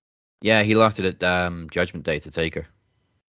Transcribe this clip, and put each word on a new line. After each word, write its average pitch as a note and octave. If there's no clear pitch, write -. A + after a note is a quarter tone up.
Yeah, G#2+
he G#2+
lost A2
it F#2+
at, F2+
um, F2+
Judgment F2
Day D#2
to D2+
Taker, E2